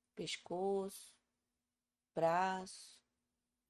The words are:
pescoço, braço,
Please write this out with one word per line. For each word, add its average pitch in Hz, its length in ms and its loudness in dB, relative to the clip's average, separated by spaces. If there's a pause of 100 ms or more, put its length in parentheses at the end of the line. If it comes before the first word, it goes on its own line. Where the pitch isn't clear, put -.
(160)
pescoço, 190 1000 -2 (1000)
braço, 185 840 2 (720)